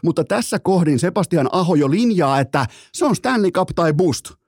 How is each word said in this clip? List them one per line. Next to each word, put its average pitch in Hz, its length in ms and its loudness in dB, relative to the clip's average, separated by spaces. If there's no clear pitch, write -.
mutta 160 220 0
tässä 208 340 -4
kohdin 170 400 2
Sebastian 170 540 0
Aho 180 220 0
jo 143 160 2
linjaa, 175 500 2
että 135 260 0
se - 120 -4
on 233 120 2
Stanley 226 340 0
Cup 180 240 0
tai 165 180 2
bust. 151 560 -2